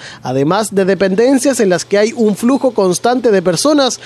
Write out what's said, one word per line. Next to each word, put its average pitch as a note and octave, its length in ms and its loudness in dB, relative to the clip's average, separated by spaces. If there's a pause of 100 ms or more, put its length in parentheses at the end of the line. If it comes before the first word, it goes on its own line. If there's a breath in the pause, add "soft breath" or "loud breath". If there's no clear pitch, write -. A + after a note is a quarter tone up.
(240 loud breath)
además D#3 520 -2
de F#3+ 100 2
dependencias A3+ 760 0
en G3 100 2
las F3 160 -2
que G3+ 100 -2
hay G#3+ 180 2
un G#3+ 220 0
flujo B3+ 380 0
constante A#3 560 0
de G3 100 2
personas, B3+ 640 0